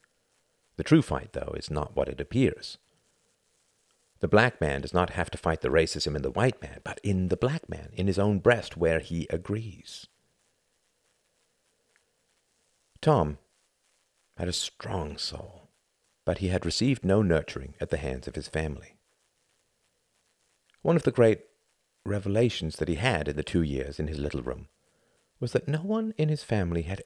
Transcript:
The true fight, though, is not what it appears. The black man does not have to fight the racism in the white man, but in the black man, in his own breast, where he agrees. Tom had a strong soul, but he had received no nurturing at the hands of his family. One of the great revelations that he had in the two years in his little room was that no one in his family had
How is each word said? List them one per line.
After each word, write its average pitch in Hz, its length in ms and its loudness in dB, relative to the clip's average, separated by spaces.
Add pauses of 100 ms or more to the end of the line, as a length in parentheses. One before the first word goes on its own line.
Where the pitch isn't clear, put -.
(760)
The - 80 -4
true 156 180 8
fight, - 300 -4
though, 69 240 -6
is - 140 -8
not 73 260 -4
what 69 120 2
it 67 120 -6
appears. - 580 -2 (1400)
The 87 80 -2
black 110 320 4
man 69 220 0
does 67 120 -6
not 90 160 2
have 87 220 -4
to - 60 -8
fight 80 240 0
the 64 60 0
racism 78 460 2
in 73 80 -4
the 65 80 -2
white 110 320 0
man, - 220 -14
but - 180 -10
in 92 260 2
the 87 80 0
black 139 320 -2
man, 80 260 -10
in - 120 -2
his 92 120 2
own 101 200 2
breast, 117 380 2
where 82 240 4
he 82 300 -4
agrees. 101 760 -8 (3000)
Tom 82 380 4 (1000)
had 87 120 -4
a 90 40 -2
strong 82 680 -6
soul, - 500 -12 (560)
but 87 140 0
he 95 100 0
had 90 160 0
received 117 400 0
no 95 160 6
nurturing 76 600 0
at - 100 -4
the 78 80 0
hands 65 280 -6
of - 80 -10
his 73 140 -10
family. 76 480 -6 (1800)
One 170 160 4
of 160 60 2
the 139 80 0
great 113 300 6 (640)
revelations 101 720 0
that 78 120 -2
he 85 60 0
had 80 340 0
in 73 80 -2
the 76 60 -2
two 85 200 0
years 69 360 -4
in 78 100 -2
his 76 100 -6
little 71 240 -4
room 64 260 -8 (680)
was 123 140 -6
that - 160 0
no 151 120 -2
one 220 360 -4
in 156 120 0
his 151 140 -2
family 87 400 0
had 90 240 -8